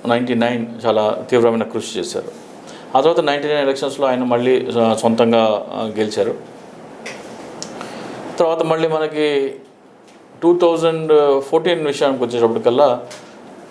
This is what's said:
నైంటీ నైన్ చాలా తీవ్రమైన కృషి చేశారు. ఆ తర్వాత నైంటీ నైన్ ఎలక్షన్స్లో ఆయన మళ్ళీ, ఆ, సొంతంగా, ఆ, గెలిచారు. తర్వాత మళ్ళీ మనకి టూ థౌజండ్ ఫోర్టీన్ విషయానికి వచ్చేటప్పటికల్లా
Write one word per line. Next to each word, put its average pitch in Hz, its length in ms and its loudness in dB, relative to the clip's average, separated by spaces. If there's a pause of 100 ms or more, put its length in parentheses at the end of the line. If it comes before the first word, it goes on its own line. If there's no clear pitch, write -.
నైంటీ 123 280 0
నైన్ 117 320 0 (200)
చాలా 107 320 2 (120)
తీవ్రమైన 113 320 4
కృషి - 360 -8
చేశారు. - 260 -6 (720)
ఆ 135 40 4
తర్వాత 165 200 4
నైంటీ 147 280 0
నైన్ 151 100 0
ఎలక్షన్స్లో 135 480 0
ఆయన 127 180 0
మళ్ళీ, 123 440 2 (120)
ఆ, 113 140 4
సొంతంగా, 113 800 2
ఆ, 110 260 -6
గెలిచారు. 107 360 -2 (2000)
తర్వాత 165 240 2
మళ్ళీ 160 260 0
మనకి 151 640 -2 (880)
టూ 175 160 4
థౌజండ్ 160 840 4
ఫోర్టీన్ 165 440 0
విషయానికి 139 380 0
వచ్చేటప్పటికల్లా 120 760 2 (720)